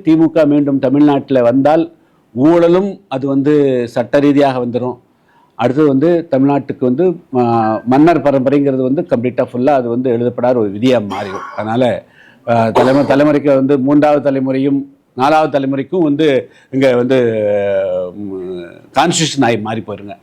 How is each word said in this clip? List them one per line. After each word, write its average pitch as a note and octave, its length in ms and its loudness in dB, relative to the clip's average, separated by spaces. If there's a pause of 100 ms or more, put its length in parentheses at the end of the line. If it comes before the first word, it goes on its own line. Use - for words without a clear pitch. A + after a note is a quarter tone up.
திமுக D#3+ 400 2
மீண்டும் C#3+ 320 0
தமிழ்நாட்டுல C#3 640 0
வந்தால் C#3+ 520 2 (400)
ஊழலும் E3+ 760 2
அது C3+ 180 -6
வந்து C#3 600 2
சட்ட B2 300 -2
ரீதியாக C#3 480 2
வந்துரும். B2 320 -6 (560)
அடுத்தது B2+ 340 2
வந்து D#3+ 420 2
தமிழ்நாட்டுக்கு C#3 500 0
வந்து, D3+ 360 0 (200)
ஆ, A#2 480 0
மன்னர் C#3+ 380 2
பரம்பரைங்கிறது C3+ 600 0
வந்து C3+ 200 -2
கம்ப்ளீட்டா B2 500 -4
ஃபுல்லா B2+ 180 0
அது B2+ 180 0
வந்து B2 220 -2
எழுதப்படாத A#2+ 480 -2
ஒரு G#2+ 120 -2
விதியா A#2 280 0 (100)
மாறிடும். F#2+ 380 -10 (100)
அதனால, A2 480 -2 (440)
ஆ, A#2 180 0
தலைமு-, B2 460 0
தலைமுறைக்கு D3 420 2
வந்து C3+ 240 2
மூன்றாவது D3 440 2
தலைமுறையும் C3+ 580 -2 (340)
நாலாவது D3+ 360 0
தலைமுறைக்கும் C3+ 520 -2
வந்து C#3+ 480 0 (200)
இங்க C3 260 2
வந்து, B2+ 220 2 (960)
ம், F#2 480 -10 (300)
கான்ஸ்டிடியூஷன் C#3+ 520 0
ஆகி A#2 140 2
மாறி A2 280 -6
போயிருங்க. G2+ 360 -14